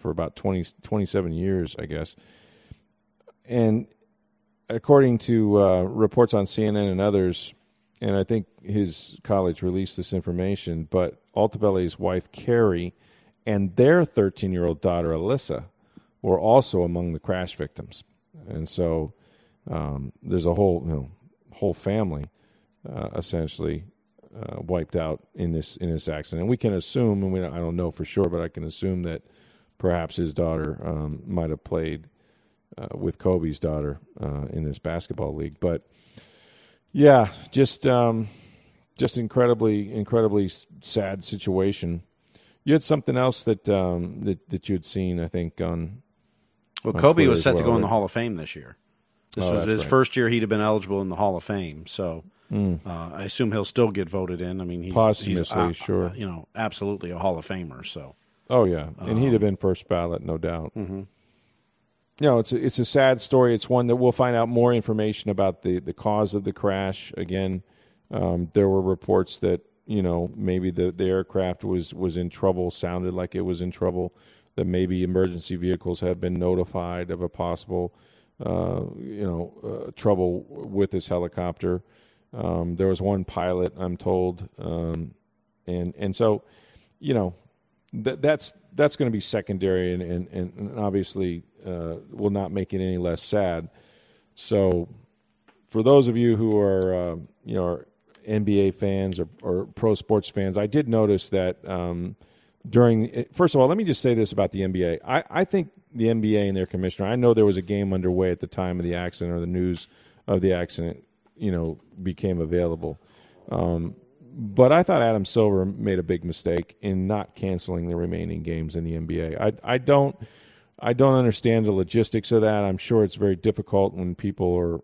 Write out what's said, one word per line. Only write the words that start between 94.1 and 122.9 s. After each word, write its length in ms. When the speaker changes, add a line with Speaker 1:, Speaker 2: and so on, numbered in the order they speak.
Speaker 1:
So 520
for 120
those 240
of 80
you 220
who 200
are, 360
uh, 220
you 120
know, 100
are 220
N 180
B 160
A 120
fans 480
or, 80
or 240
pro 300
sports 340
fans, 280
I 100
did 200
notice 440
that, 360
um, 480
during, 640
first 220
of 60
all, 60
let 80
me 80
just 180
say 120
this 180
about 200
the 120
N 80
B 120
A. 200
I, 260
I 160
think 240
the 160
N 120
B 160
A 100
and 80
their 120
commissioner, 400
I 80
know 180
there 120
was 120
a 40
game 300
underway 400
at 80
the 80
time 320
of 40
the 120
accident 400
or 40
the 80
news 400
of 140
the 120
accident, 500
you 160
know, 280
became 380
available. 600
Um, 460
but 400
I 120
thought 180
Adam 240
Silver 400
made 340
a 40
big 200
mistake 580
in 260
not 280
canceling 540
the 80
remaining 460
games 340
in 80
the 100
N 120
B 120
A. 280
I, 60
I 140
don't, 380
I 120
don't 220
understand 500
the 60
logistics 600
of 100
that. 220
I'm 140
sure 260